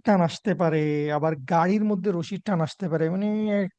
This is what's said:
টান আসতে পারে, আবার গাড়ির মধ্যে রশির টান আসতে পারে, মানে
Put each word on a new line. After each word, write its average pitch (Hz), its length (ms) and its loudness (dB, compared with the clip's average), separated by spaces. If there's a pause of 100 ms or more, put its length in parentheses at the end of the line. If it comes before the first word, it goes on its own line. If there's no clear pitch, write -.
টান 196 160 4
আসতে 170 340 0
পারে, 151 560 0
আবার 151 240 0
গাড়ির 170 480 2
মধ্যে 208 300 0
রশির 175 320 -6
টান 180 160 0
আসতে 160 280 -4
পারে, 160 200 0
মানে 208 580 -2 (120)